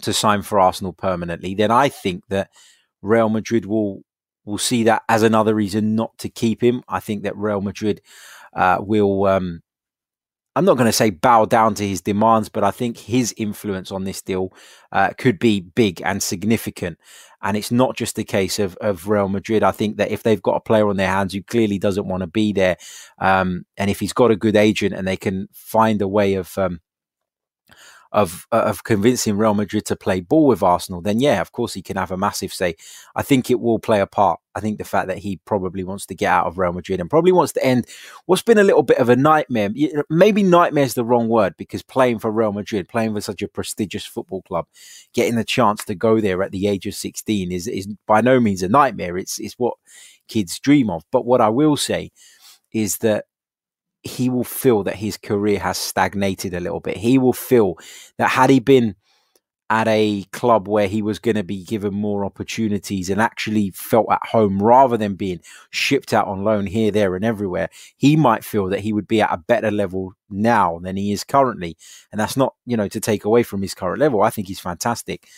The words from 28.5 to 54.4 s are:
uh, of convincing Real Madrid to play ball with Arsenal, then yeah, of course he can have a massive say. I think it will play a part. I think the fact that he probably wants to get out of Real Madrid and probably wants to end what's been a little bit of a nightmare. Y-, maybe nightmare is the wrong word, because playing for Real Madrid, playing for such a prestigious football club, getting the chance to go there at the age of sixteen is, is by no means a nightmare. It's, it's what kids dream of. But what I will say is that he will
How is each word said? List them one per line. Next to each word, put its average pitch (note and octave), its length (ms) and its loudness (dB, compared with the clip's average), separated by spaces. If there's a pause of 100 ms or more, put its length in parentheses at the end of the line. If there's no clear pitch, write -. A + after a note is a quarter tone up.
uh, A2+ 140 2
of - 180 -6
convincing A2 520 0
Real G#2+ 180 2
Madrid G#2 320 -4
to G2 100 -4
play F#2+ 240 -4
ball D3 260 2
with G2+ 160 2
Arsenal, F2+ 380 0
then G#2 180 -2
yeah, B2+ 220 2
of E2+ 100 -6
course A#2 240 -6
he F#2 80 -10
can F#2+ 140 -12
have F#2 160 -4
a F#2 40 -6
massive G2 380 -4
say. F2+ 220 -4 (400)
I G#2+ 80 -4
think B2+ 260 2
it B2 80 2
will A2+ 220 0
play G#2+ 200 2
a G2 60 2
part. F#2 320 2 (160)
I G#2 60 -8
think G#2+ 180 -4
the F2+ 60 -12
fact F#2 240 -2
that F2+ 100 -6
he F2+ 260 -8
probably F#2 380 -4
wants F#2+ 240 -12
to F#2+ 80 -12
get F2+ 160 -2
out F2 160 2
of E2+ 100 -6
Real F2+ 160 0
Madrid F2+ 280 -6
and E2+ 100 -8
probably E3 220 4
wants E3 220 2
to - 100 -2
end B2+ 240 2 (380)
what's F3+ 160 2
been A3+ 160 4
a G#3 40 6
little D#3+ 220 4
bit D3 140 2
of B2 100 2
a B2 80 6
nightmare. C3+ 580 2
Y-, C#3+ 160 0 (180)
maybe G3 360 4
nightmare E3+ 400 4
is A#2+ 100 -2
the B2 100 -2
wrong A#2 240 2
word, G#2+ 300 2
because G2 240 -10
playing B2 380 0
for A2+ 100 -4
Real G#2+ 220 0
Madrid, G2+ 360 -6
playing A2+ 260 -2
for G#2 60 -6
such G2+ 220 -8
a G2 60 -4
prestigious - 580 -8
football - 360 -10
club, - 240 -6 (460)
getting - 220 0
the A3+ 80 0
chance A2 440 0
to G#2 100 -8
go A2 240 2
there F#2+ 240 0
at G2 80 -6
the G2+ 160 -2
age G2+ 180 -2
of G2 80 -8
sixteen G2 560 -6
is, F2+ 160 -6
is G2+ 220 -8 (180)
by G#2+ 140 4
no B2+ 180 6
means G2+ 240 2
a F2+ 60 -2
nightmare. F#2+ 500 2
It's, - 220 -10
it's G#2+ 180 -12
what A#2+ 160 -2 (540)
kids G#2 320 -4
dream C#3 280 4
of. E2 220 -6
But A#2 160 0
what B2 140 4
I A2 80 4
will C#3+ 280 2
say F2+ 360 -4 (600)
is G#2+ 260 -2
that G#2+ 260 0 (800)
he B2 220 -4
will B2 160 -2